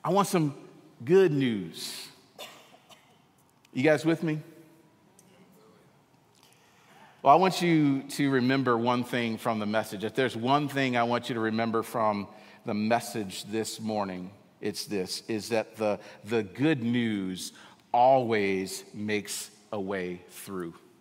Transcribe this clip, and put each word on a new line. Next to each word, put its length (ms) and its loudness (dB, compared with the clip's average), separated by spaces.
I 60 -4
want 180 4
some 260 2
good 280 6
news." 720 -4
You 100 -2
guys 220 4
with 180 2
me? 160 -2
Well, 120 8
I 40 12
want 260 4
you 480 4
to 200 0
remember 480 2
one 240 2
thing 360 -2
from 200 -2
the 80 -4
message. 380 -2
If 100 -6
there's 220 0
one 320 0
thing 280 -2
I 60 2
want 260 -2
you 60 -4
to 60 -2
remember 420 0
from 460 -2
the 100 -4
message 760 -2
this 300 -6
morning, 500 -6
it's 240 -6
this, 420 -4
is 220 -6
that 300 -2
the, 200 0
the 200 0
good 400 0
news 680 -2
always 920 2
makes 560 -6
a 80 -6
way 500 -4
through. 440 -10